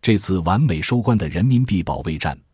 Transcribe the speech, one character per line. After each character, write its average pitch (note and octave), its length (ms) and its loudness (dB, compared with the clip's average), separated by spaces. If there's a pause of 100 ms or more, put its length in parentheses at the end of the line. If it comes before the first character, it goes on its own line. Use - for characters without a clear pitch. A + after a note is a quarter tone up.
这 A2 160 2
次 F#2+ 240 -2
完 F2 200 0
美 G2+ 200 0
收 B2 220 -2
官 A#2 160 2
的 F2+ 100 -2
人 E2+ 160 0
民 B2+ 200 4
币 - 180 0
保 - 180 -6
卫 D#2+ 160 -6
战 C#2+ 220 -6 (160)